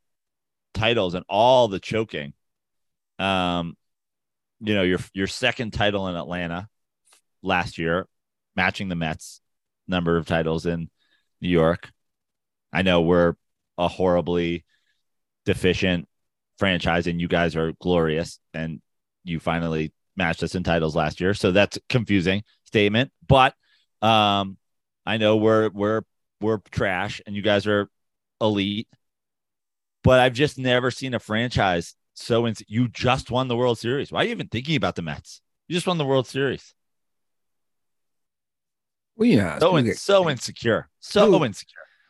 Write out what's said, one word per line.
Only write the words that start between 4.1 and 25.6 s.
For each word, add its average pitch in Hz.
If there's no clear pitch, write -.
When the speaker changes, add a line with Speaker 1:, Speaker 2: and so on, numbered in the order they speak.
Speaker 1:
you 107
know, 98
your, 90
your 95
second 117
title 101
in 90
Atlanta 85
last 90
year, 85
matching 95
the 87
Mets 80
number 85
of 78
titles 82
in 82
New 90
York. 85
I 90
know 90
we're 85
a 87
horribly 87
deficient 90
franchise 87
and 85
you 85
guys 85
are 80
glorious 85
and 80
you 82
finally 80
matched 85
us 85
in 90
titles 80
last 78
year. 98
So 95
that's 98
a -
confusing 101
statement, 110
but, 135
um, 104
I 107
know 110
we're, 110